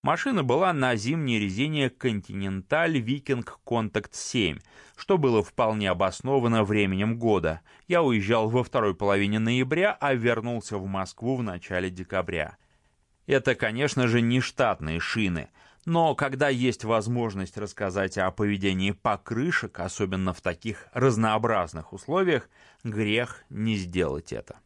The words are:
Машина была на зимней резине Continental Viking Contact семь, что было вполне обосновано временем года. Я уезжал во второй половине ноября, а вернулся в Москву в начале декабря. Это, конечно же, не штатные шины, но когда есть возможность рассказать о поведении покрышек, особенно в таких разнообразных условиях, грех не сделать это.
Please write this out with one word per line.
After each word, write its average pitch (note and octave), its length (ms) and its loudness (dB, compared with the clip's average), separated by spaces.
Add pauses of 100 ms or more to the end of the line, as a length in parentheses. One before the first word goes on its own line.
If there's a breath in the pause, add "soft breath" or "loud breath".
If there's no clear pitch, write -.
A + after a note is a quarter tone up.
Машина E3+ 400 0
была D#3+ 300 2
на C3 220 2
зимней B2 440 0
резине B2+ 480 0
Continental G2+ 1040 -2
Viking B2+ 540 -2 (180)
Contact A2 460 -2
семь, F2+ 480 -2 (360 loud breath)
что - 220 0
было A#2+ 260 4
вполне A2 460 0
обосновано A2+ 760 2
временем G#2 540 2
года. F#2 440 2 (260 soft breath)
Я E3+ 160 2
уезжал A2 460 2
во B2 140 2
второй A2 300 0
половине G2+ 460 2
ноября, C3 600 2
а C#3+ 140 0
вернулся A#2 640 -2
в F#2+ 80 -6
Москву G2 500 -4
в B2 80 -4
начале F#2 460 -4
декабря. F2+ 680 -6 (680)
Это, C3 280 2
конечно B2 520 0
же, A#2 140 4
не A#2+ 180 2
штатные F2+ 600 0
шины, F#2 500 -2 (360 soft breath)
но E3 300 2
когда C#3 340 0
есть B2 340 0
возможность A2 760 -2
рассказать G2 600 -4
о F#2 140 0
поведении G2 600 0
покрышек, A2 880 -4
особенно F#2 540 -4
в - 80 -12
таких F#2+ 520 -6
разнообразных A2 1000 0
условиях, D#3 560 0 (340 soft breath)
грех A2 680 -2
не G#2+ 260 -2
сделать F2 580 -4
это. - 320 -12